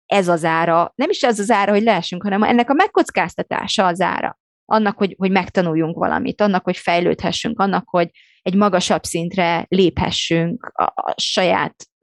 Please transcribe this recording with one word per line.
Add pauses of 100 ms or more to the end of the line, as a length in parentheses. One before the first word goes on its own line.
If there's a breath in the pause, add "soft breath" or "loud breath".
ez
az
ára,
nem
is
ez
az
ára,
hogy
leessünk,
hanem
ennek
a
megkockáztatása
az
ára. (260)
Annak,
hogy,
hogy
megtanuljunk
valamit,
annak,
hogy
fejlődhessünk,
annak,
hogy (320 soft breath)
egy
magasabb
szintre
léphessünk
a,
a
saját, (280)